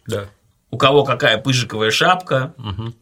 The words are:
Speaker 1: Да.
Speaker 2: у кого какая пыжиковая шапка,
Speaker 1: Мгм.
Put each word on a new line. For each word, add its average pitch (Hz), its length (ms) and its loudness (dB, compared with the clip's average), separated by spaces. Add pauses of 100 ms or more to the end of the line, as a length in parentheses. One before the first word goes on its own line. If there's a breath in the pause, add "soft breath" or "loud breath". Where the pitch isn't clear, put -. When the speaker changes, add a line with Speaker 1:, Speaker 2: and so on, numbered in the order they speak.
Speaker 1:
Да. 104 180 -6 (460)
Speaker 2:
у 120 60 -8
кого 139 260 4
какая 120 340 2
пыжиковая 110 540 0
шапка, 156 640 0
Speaker 1:
Мгм. 110 440 -8